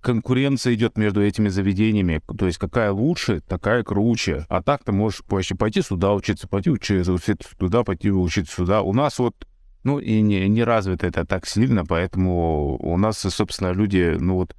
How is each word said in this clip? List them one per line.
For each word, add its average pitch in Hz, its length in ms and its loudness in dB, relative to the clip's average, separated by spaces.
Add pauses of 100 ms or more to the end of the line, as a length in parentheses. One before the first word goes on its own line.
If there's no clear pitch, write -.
конкуренция 127 720 0
идет 110 240 0
между 104 240 2
этими 104 260 2
заведениями. 98 720 2 (180)
То 98 80 0
есть 87 120 0
какая 107 340 0
лучше, 110 480 -2
такая 107 420 -2
круче. 101 680 0
А - 140 -2
так 143 220 -2
ты - 80 -2
можешь 101 360 0
вообще 95 260 -2
пойти 107 280 0
сюда 98 300 0
учиться, 101 360 -2
пойти 101 220 -2
учиться, 95 380 0 (500)
туда 101 260 2
пойти 101 260 -2
учиться 92 440 0
сюда. 95 280 0
У 98 100 -2
нас 139 260 0
вот, 120 160 0 (500)
ну, 143 140 0
и 110 220 0
не, 98 280 2
не 113 160 4
развито 98 420 0
это 87 180 -2
так 92 220 -4
сильно, 110 400 2
поэтому 82 920 0
у 85 220 -2
нас, 107 200 0
собственно, 95 540 -2
люди, 92 460 2
ну 92 180 0
вот 92 220 -4